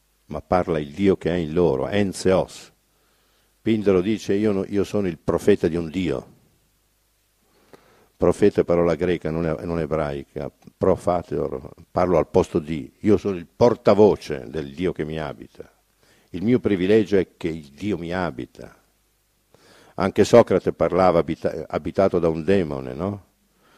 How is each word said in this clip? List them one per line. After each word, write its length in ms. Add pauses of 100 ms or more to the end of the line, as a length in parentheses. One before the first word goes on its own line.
(260)
ma 140
parla 380
il 140
Dio 240
che 140
è 60
in 160
loro, 360
entheos. 840 (880)
Pindaro 400
dice: 340
"Io 180
no, 120
io 200
sono 240
il 100
profeta 480
di 100
un 140
Dio." 400 (1900)
Profeta 440
è 40
parola 300
greca, 360
non 140
è, 200
non 160
ebraica. 680 (300)
Profateor, 920 (200)
parlo 280
al 100
posto 320
di, 300 (100)
io 160
sono 200
il 120
portavoce 1000
del 240
Dio 200
che 120
mi 140
abita. 500 (600)
Il 140
mio 160
privilegio 560
è 200
che 120
il 220
Dio 280
mi 160
abita. 640 (1160)
Anche 280
Socrate 480
parlava 460
abita-, 500
abitato 520
da 80
un 160
demone, 500
no? 300 (540)